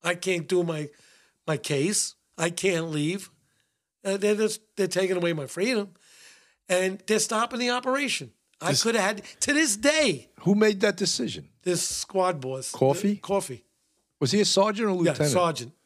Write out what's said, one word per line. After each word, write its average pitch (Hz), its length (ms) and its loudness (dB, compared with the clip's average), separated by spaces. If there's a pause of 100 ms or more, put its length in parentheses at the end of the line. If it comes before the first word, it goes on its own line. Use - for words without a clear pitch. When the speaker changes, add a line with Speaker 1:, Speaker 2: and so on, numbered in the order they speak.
Speaker 1:
I 175 120 0
can't 175 320 -2
do 180 160 2
my, 156 260 -4 (560)
my 156 120 0
case. 156 580 -2 (220)
I 170 120 0
can't 175 400 -2
leave. 156 400 -2 (760)
Uh, 196 140 -2
they're 208 180 2
just, 214 260 -2 (160)
they're 190 100 2
taking 185 300 0
away 175 160 0
my 151 120 -6
freedom, 202 440 -2 (760)
and 185 400 0
they're 214 120 2
stopping 233 400 -2
the 240 100 -2
operation. 247 640 -2 (300)
I 170 100 0
Speaker 2:
This - 120 2
Speaker 1:
coulda 226 180 2
had, 196 220 -2 (180)
to 285 120 0
this 294 220 2
day. 269 540 2 (120)
Speaker 3:
Who 196 140 4
made 214 260 4
that 202 160 2
decision? 123 520 -4 (140)
Speaker 1:
This 175 240 -2
squad 180 540 -2
boss. 131 300 -8
Speaker 3:
Coffee? 143 440 2
Speaker 1:
The, - 20 -14
Coffee. 185 480 -4 (560)
Speaker 3:
Was 135 100 2
he 202 80 4
a 202 60 6
sergeant 208 440 2
or - 20 0 (120)
Speaker 1:
Yeah, 170 80 4
Speaker 3:
lieutenant? 147 220 0
Speaker 1:
sergeant. 165 400 0 (120)